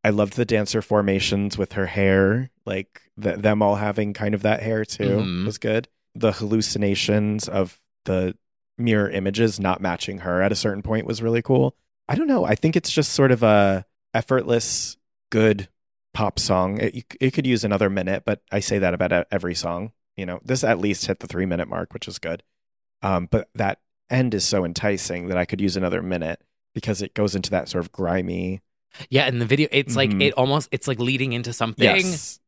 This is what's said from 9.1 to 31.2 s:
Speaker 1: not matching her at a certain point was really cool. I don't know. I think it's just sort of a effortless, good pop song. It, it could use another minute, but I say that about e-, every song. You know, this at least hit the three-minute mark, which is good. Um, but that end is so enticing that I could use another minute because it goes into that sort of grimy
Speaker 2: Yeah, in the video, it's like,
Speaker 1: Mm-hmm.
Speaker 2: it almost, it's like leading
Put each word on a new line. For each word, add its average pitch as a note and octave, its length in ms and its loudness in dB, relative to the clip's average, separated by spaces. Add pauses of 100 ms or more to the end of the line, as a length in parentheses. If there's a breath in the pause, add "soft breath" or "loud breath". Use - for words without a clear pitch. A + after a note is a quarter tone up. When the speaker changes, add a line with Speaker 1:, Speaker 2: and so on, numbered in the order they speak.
Speaker 1:
not F#2 200 0
matching F#2+ 380 -4
her F2+ 240 0
at G2+ 100 4
a F#2+ 40 0
certain G2+ 260 -2
point A2 240 -4
was A2+ 160 -4
really A#2 200 0
cool. C3 340 2 (300)
I D3 100 0
don't D#4+ 120 0
know. C4 160 2
I G#2+ 100 2
think D#3+ 220 2
it's - 160 0
just D3+ 200 0
sort C3+ 200 4
of A#2 100 4
a G2+ 440 4 (260)
effortless, - 840 0 (340)
good G#2+ 380 2 (460)
pop G#2 240 -2
song. F#2+ 400 2
It, A2+ 260 -4 (160)
it C3 120 2
could C3+ 140 -2
use A#2 180 2
another G2+ 260 2
minute, F#2+ 340 -2
but G#2 160 -2 (100)
I G2+ 100 0
say G2+ 180 -2
that F2+ 160 2
about F2+ 180 0
e-, F2 180 2
every F2+ 240 -2
song. F2 380 -6 (240)
You F#2+ 100 -8
know, F2+ 180 -8
this C3 200 -2
at A2 140 4
least G2 280 -2
hit F#2+ 140 -4
the - 60 -12
three-minute F2 420 -2
mark, F2 240 -8
which - 160 -12
is - 100 -12
good. E2 240 -8 (600)
Um, F2+ 280 0
but A2 240 0
that G2+ 260 -2 (280)
end B2+ 240 2
is G2 120 -2
so F#2+ 200 0
enticing F2+ 640 -4
that F#2 80 -2
I F2 80 2
could G2 160 -4
use F#2+ 160 0
another F2+ 260 -2
minute E2+ 380 -4 (340)
because G#2 280 -4
it - 120 -10
goes G#2 200 0
into F#2 160 -4
that F2+ 180 -2
sort F2 160 -4
of - 80 -14
grimy F2+ 680 -2 (500 loud breath)
Speaker 2:
Yeah, C3+ 160 2
in B2 140 -2
the A#2 60 0
video, C#3+ 260 2
it's C3 240 0
like, C3 140 2
Speaker 1:
Mm-hmm. G2 120 2
Speaker 2:
it C#3 120 4
almost, C3+ 380 2
it's - 160 -4
like B2 120 -4
leading B2+ 320 -2